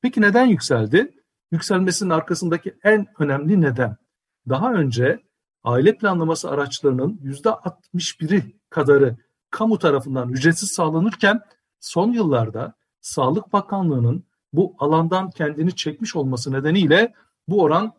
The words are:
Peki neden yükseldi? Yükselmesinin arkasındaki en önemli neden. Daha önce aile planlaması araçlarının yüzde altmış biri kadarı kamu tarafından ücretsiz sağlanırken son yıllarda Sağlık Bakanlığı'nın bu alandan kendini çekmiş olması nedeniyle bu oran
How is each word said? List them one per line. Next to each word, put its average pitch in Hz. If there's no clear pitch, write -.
Peki 247
neden 208
yükseldi? 151
Yükselmesinin 185
arkasındaki 170
en 208
önemli 151
neden. 123
Daha 185
önce 131
aile 139
planlaması 165
araçlarının 143
yüzde 139
altmış -
biri 160
kadarı 139
kamu 220
tarafından 131
ücretsiz 160
sağlanırken 196
son 202
yıllarda 131
Sağlık 156
Bakanlığı'nın 165
bu 170
alandan 165
kendini 156
çekmiş 165
olması 131
nedeniyle 165
bu 190
oran 175